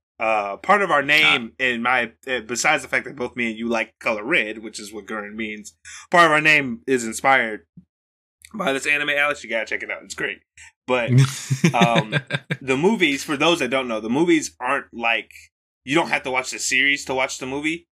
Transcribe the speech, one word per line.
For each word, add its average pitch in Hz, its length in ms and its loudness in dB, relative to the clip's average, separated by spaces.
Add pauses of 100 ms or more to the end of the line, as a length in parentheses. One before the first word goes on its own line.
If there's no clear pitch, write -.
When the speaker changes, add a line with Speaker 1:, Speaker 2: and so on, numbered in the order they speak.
(200)
Speaker 1:
Uh, 107 380 -2
part 202 240 2
of 180 80 0
our 143 120 4
name, 147 560 2
Speaker 2:
Ah. 131 60 -2
Speaker 1:
in 120 180 0
my, 120 300 0 (140)
uh, 127 200 -2
besides 139 360 0
the 131 80 -14
fact 123 160 -2
that 131 100 -14
both 123 200 -8
me 120 140 -2
and 110 80 -8
you 117 120 -4
like 110 300 -2
color 110 240 -4
red, 113 340 -2
which 107 200 -14
is 104 140 -16
what 101 140 -14
Gurren 107 280 -10
means, 107 400 -10 (360)
part 170 160 6
of 156 60 4
our 151 100 4
name 139 440 2
is 127 200 2
inspired 113 600 2 (880)
by 135 180 -2
this 135 140 -2
anime, 147 240 0
Alex. 143 340 0
You 110 60 -10
gotta 113 160 -2
check 107 160 -6
it 104 80 -10
out. 95 140 -10
It's 98 100 -16
great. 104 240 -6 (480)
But, 123 240 0
Speaker 2:
<laughs> 131 640 2
Speaker 1:
um, 117 400 2 (480)
the 131 160 0
movies, 165 460 2
for 156 120 -4
those 165 220 2
that 127 100 -2
don't 131 200 -2
know, 110 120 -2
the 113 80 -8
movies 156 500 2
aren't 127 360 -2
like, 117 360 -2 (540)
you 131 100 -2
don't 165 140 2
have 147 140 -2
to 135 80 -4
watch 127 200 -2
the 110 80 -8
series 139 460 0
to 135 100 -4
watch 131 240 -2
the 131 80 -8
movie. 147 480 -6